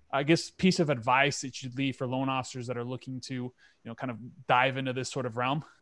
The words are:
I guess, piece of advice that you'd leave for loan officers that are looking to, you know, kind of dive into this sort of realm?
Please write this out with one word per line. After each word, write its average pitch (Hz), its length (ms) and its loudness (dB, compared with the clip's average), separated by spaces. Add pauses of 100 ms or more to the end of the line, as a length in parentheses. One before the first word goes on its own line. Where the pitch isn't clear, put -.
(120)
I 135 100 0
guess, 160 300 4
piece 185 280 4
of 151 120 4
advice 131 500 2
that 131 220 -10
you'd 123 120 -10
leave 135 200 -2
for 135 100 -6
loan 131 240 -2
officers 127 380 -4
that 123 100 -4
are 120 60 -4
looking 127 380 -8
to, - 120 -10
you 123 180 -6 (340)
know, 113 100 -12
kind 131 160 -6
of 110 80 -10 (280)
dive 131 300 4
into 131 160 -4
this 127 160 -4
sort 131 160 -4
of 117 100 -6
realm? 131 300 0 (160)